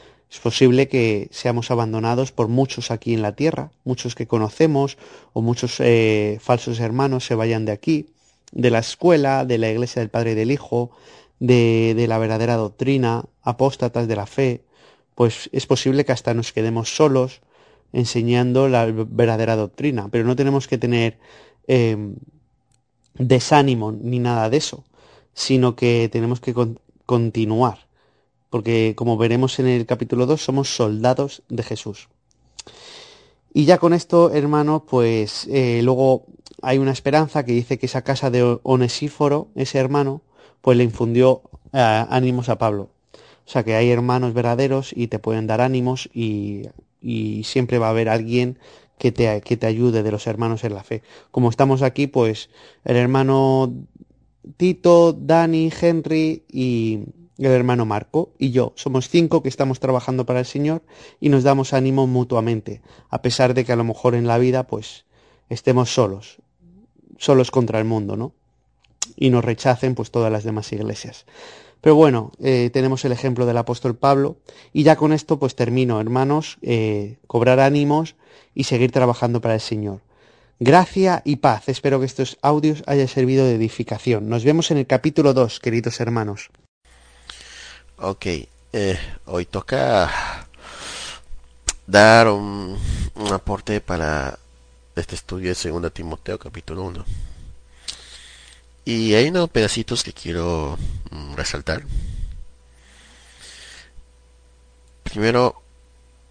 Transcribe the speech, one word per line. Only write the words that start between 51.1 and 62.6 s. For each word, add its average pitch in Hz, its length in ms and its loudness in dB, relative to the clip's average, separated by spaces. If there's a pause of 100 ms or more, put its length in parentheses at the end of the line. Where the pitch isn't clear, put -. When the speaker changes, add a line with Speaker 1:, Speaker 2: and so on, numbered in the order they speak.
Speaker 1:
Como 123 200 2
estamos 135 320 2
aquí, 139 260 0
pues, 113 420 -2 (360)
el 123 100 2
hermano 131 800 2 (840)
Tito, 175 560 6
Dani, 160 580 2 (120)
Henry 160 680 0
y 113 540 -2 (360)
el 135 140 2
hermano 123 340 2
Marco 107 540 -4
y 135 120 -2
yo. 120 260 0
Somos 127 320 -4
cinco 165 340 2
que 135 60 -2
estamos 131 320 -4
trabajando 127 440 -2
para 123 140 -2
el 123 60 -2
Señor 147 360 -4 (380)
y - 80 0
nos 139 160 4
damos 135 300 2
ánimo 135 340 2
mutuamente, 117 720 -2 (280)